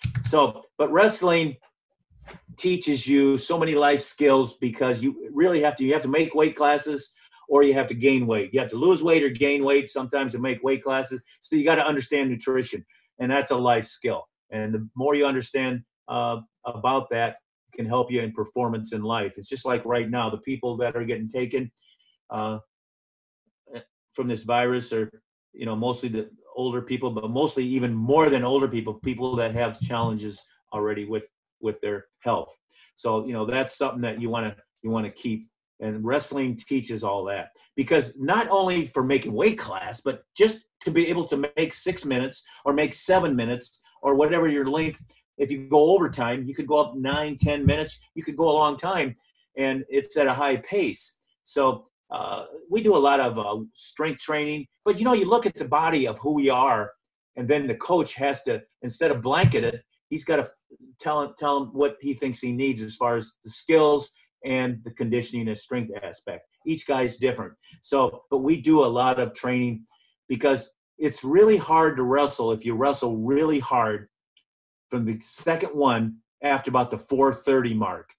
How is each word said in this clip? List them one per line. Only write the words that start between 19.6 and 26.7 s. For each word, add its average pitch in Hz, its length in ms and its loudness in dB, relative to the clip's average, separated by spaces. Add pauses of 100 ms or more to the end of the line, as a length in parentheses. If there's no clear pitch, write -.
like 123 200 -2
right 117 240 -2
now, 117 200 -2
the 107 100 -6
people 123 380 -6
that 120 180 -2
are 117 80 -4
getting 110 260 -6
taken, 127 420 -4 (580)
uh, 107 300 -6 (1500)
from 127 140 -6
this 110 160 -6
virus 120 480 0
are, 110 200 -4 (420)
you - 120 -10
know, 110 100 -4
mostly 123 340 -4
the 110 200 -6 (260)
older 123 260 -4